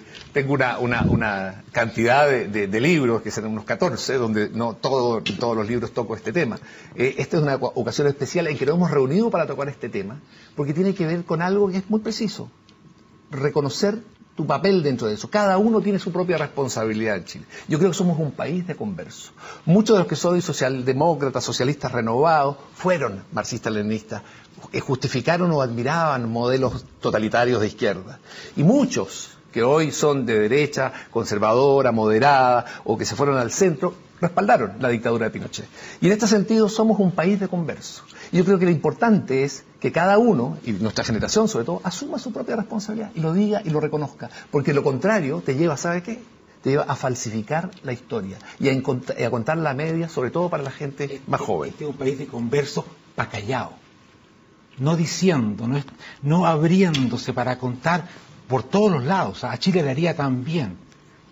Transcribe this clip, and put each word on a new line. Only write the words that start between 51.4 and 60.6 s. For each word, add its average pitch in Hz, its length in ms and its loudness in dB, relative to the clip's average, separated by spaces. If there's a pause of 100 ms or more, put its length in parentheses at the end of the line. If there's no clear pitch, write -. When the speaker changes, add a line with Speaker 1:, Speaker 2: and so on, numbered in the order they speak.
Speaker 2:
Este, - 120 -4
Speaker 1:
joven. 76 180 -2
Speaker 2:
este - 140 -12
es 147 60 -6
un 131 60 -10
país 135 200 -2
de 143 100 -10
converso 135 600 -2 (300)
pa' 117 120 -4
callao. 104 440 -6 (1080)
No 151 180 2
diciendo, 127 720 0
no 127 100 0
es-, 143 80 -4 (380)
no 165 240 2
abriéndose 156 880 2
para 123 240 -2
contar 160 480 -2 (420)
por 127 140 0
todos 208 280 4
los 139 140 0
lados. 147 380 -2
A 123 160 -6
Chile 180 240 2
le 139 80 0
haría 156 260 0
tan 131 280 0
bien 127 360 -4 (520)